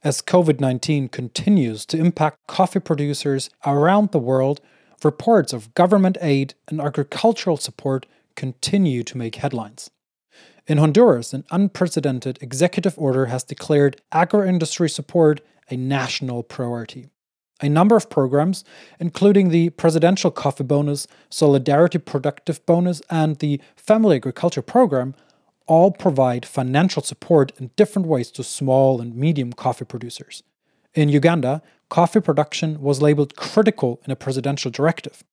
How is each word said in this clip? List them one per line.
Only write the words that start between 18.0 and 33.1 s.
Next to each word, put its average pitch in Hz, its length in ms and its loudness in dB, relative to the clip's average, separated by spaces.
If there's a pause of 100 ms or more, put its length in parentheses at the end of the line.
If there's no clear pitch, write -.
programs, 143 520 0 (360)
including 190 500 4
the 165 220 2
Presidential 165 580 2
Coffee - 340 -6
Bonus, 143 440 -2 (240)
Solidarity 147 680 2
Productive - 680 -6
Bonus, 175 420 0
and 156 300 -2
the 143 200 -2 (160)
Family 214 420 4
Agriculture 135 440 -4
Program, 139 540 0 (500)
all 165 240 4
provide 131 560 0
financial 139 560 -2
support - 560 0
in 127 180 -12
different 202 320 0
ways 131 220 -2
to - 140 -12
small 131 580 2
and 117 140 -12
medium 135 360 -2
coffee 123 340 -6
producers. - 580 -16 (500)
In 151 140 2
Uganda, 147 540 2 (260)
coffee 175 320 2
production 151 600 -4
was 139 200 -2
labeled 147 360 2